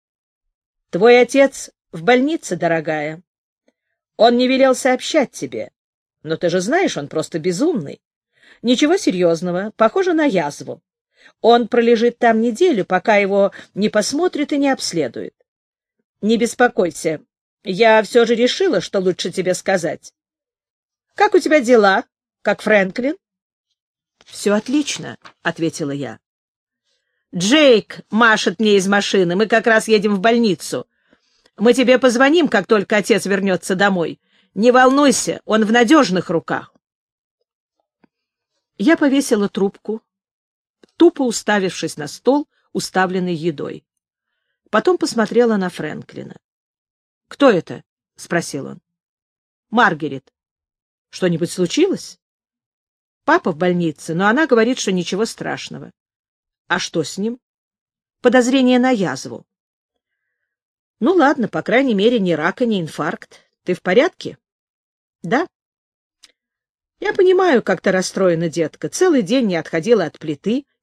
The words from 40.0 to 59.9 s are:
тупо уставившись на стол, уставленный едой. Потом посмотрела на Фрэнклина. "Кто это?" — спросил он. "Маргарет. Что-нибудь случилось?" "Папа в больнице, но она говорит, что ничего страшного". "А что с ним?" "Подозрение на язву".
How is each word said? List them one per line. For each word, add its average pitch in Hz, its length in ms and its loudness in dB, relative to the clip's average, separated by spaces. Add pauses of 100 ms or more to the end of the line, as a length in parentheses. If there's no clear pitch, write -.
тупо 330 260 4
уставившись 202 760 -4
на 147 80 -10
стол, 277 420 -2 (240)
уставленный 185 600 -2
едой. 156 500 -8 (840)
Потом 277 260 2
посмотрела 226 600 0
на 190 120 -2
Фрэнклина. - 680 -14 (920)
"Кто - 180 2
это?" — 170 360 -2 (320)
спросил 156 500 -8
он. 135 140 -18 (880)
"Маргарет. 160 640 -2 (760)
Что-нибудь 175 420 -2
случилось?" 269 680 -2 (1080)
"Папа 294 280 0
в 147 40 -6
больнице, 170 580 -2
но 185 120 0
она 269 220 2
говорит, 233 320 2
что - 100 -4
ничего 185 340 -4
страшного". 147 680 -12 (720)
"А 175 140 -2
что - 240 -6
с - 140 -14
ним?" 226 200 -6 (800)
"Подозрение 254 600 4
на 254 100 2
язву". 147 560 -4 (1500)